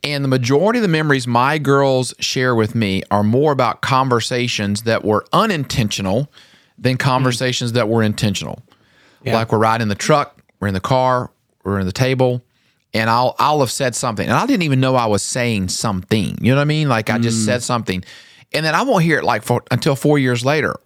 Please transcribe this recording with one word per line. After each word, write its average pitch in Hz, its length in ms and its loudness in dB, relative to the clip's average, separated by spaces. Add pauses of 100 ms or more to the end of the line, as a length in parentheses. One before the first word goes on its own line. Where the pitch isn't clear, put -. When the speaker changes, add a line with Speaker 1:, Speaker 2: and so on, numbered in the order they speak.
Speaker 1:
And 143 200 -2
the 139 60 0
majority 139 480 2
of 233 60 0
the 202 60 0
memories 151 360 2
my 123 320 2
girls 135 640 2
share 127 340 0
with 110 220 0
me 98 340 0
are 101 140 2
more 131 280 2
about 127 300 0
conversations 120 1000 0
that 113 200 0
were 104 220 0 (400)
unintentional 104 640 -2 (480)
than 127 200 0
conversations 127 760 0
that 117 140 0
were 113 160 2
intentional. 101 580 -4 (640)
Speaker 2:
Yeah. 120 120 -2
Speaker 1:
Like, 113 160 0
we're 110 80 2
riding 110 240 2
in 107 60 -2
the 101 60 -2
truck, - 420 0 (220)
we're 98 80 -4
in 101 60 -2
the 95 60 -2
car, 127 500 0 (340)
we're 98 160 -2
in 95 60 -2
the 90 60 -4
table, 127 520 0 (500)
and 113 160 2
I'll, 120 300 2
I'll 147 200 2
have 127 120 2
said 123 240 -4
something, 110 320 -4
and 110 80 2
I 175 100 2
didn't 247 180 0
even 139 160 0
know 131 160 2
I 120 100 2
was 104 160 0
saying 117 480 -2
something. 95 720 -2
You 113 100 4
know 135 60 4
what 143 60 2
I - 20 0
mean? 151 240 0
Like, 113 200 0
I 110 100 0
just 113 220 0
Speaker 2:
Mm. 110 40 0
Speaker 1:
said 123 180 -2
something. 101 400 -4 (500)
And 151 120 -2
then 156 100 0
I 180 60 2
won't 233 220 2
hear 160 160 2
it, - 40 -6
like, 107 200 -2
for, 120 260 -2
until 131 260 0
four 147 220 2
years 123 260 0
later. 135 320 -2 (100)